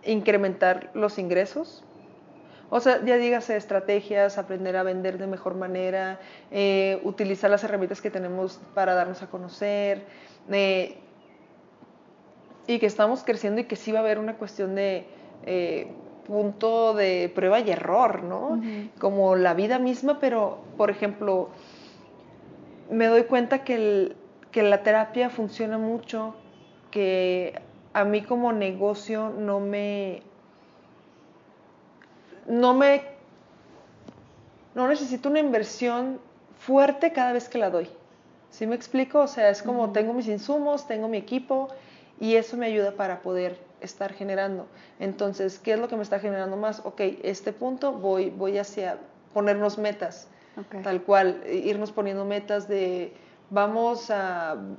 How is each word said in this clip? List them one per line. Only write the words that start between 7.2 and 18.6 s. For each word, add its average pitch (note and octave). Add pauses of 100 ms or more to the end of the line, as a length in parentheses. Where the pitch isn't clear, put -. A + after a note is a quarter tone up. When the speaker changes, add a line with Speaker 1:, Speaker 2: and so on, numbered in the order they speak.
Speaker 1:
las G3+
herramientas G3
que G#3
tenemos F#3 (140)
para F#3
darnos F3+
a F#3+
conocer, G3+ (480)
eh, F#3+ (1700)
y A#3
que A3
estamos A3
creciendo G#3+
y -
que A#3+
sí G#3+
va A3
a A3
haber G#3+
una G#3+
cuestión G3
de, G3 (400)
eh, F3 (380)
punto A3
de F#3
prueba F#3+
y A3+
error, F#3
¿no? F#3
Speaker 2:
Ujú. A3+ (380)